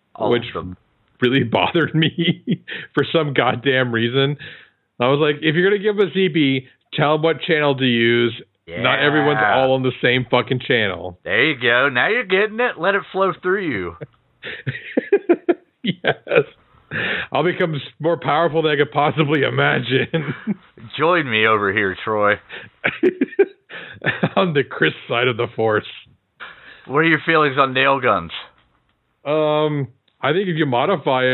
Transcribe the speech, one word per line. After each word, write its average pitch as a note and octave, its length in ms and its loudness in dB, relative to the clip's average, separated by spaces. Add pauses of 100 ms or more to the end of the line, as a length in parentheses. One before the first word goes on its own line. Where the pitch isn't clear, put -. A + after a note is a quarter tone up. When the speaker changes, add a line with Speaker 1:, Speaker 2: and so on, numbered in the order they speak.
(160)
Speaker 1:
All G#2+ 160 -2
Speaker 2:
which A#2 180 0
Speaker 1:
of - 40 -12
them. F#2 240 -10 (440)
Speaker 2:
really B2+ 220 4
<laughs> A#2 80 -6
bothered A#2 440 2
me E3+ 680 0 (300)
for - 180 2
some D3+ 220 0
goddamn B2 600 0
reason. C3 440 0 (640)
I A#2+ 80 2
was C#3+ 120 2
like, D3 240 0
"If D#3 120 2
you're F3+ 140 2
gonna G3+ 120 0
give G#3 180 -2
a F#3+ 140 0
Z F#3+ 160 2
B, C3+ 380 0 (260)
tell D3+ 220 2
'em D#3 80 -2
what D#3+ 180 0
channel D3 340 0
to C3 100 0
use. A#2 480 2 (320)
Not B2 340 -2
everyone's D3 420 2
Speaker 1:
Yeah. G#2 140 2
Speaker 2:
all C3 180 2
on C3 100 0
the B2+ 80 0 (100)
same B2+ 300 2
fucking B2 280 0
channel." F#2 640 -2
Speaker 1:
There G2+ 200 2
you D#3 160 0
go. B2 300 2
Now B2+ 180 0
you're A3+ 160 -2
getting G3+ 380 -2
it. B3 180 -2
Let F#3 160 0
it F#3 160 -4
flow F#3+ 300 0
through F#3+ 260 -2
you. F2+ 300 -6 (460)
Speaker 2:
<laughs> - 1000 -4 (420)
Yes. - 600 0 (880)
I'll C#3 100 0
become E3+ 320 -2
s-, C3 60 -6 (180)
more D#3+ 180 0
powerful D#3+ 440 0
than D#3 100 2
I D3+ 60 0
could C#3 160 0
possibly D3 500 2
imagine. C3+ 880 0 (240)
<laughs> - 400 -20
Speaker 1:
Join D#3+ 320 0
me A2 160 4
over G#2 280 2
here, G2 320 0
Troy. G#2 300 2 (500)
Speaker 2:
<laughs> - 1500 -2
On F#3 160 2
the C#3+ 100 2
Chris D#3 300 -2 (160)
side B2 180 0
of B2 80 0
the A#2 120 -2 (100)
force. A2 300 0 (1000)
Speaker 1:
What C3 140 -2
are D#3+ 100 6
your D#3 160 4
feelings D3+ 340 2
on C3+ 140 2
nail C3+ 260 4
guns? G2 320 0 (920)
Speaker 2:
Um, D3+ 640 0 (320)
I C3+ 100 0
think F#3+ 160 -2
if E3+ 80 -2
you D#3 100 0
modify C3+ 680 0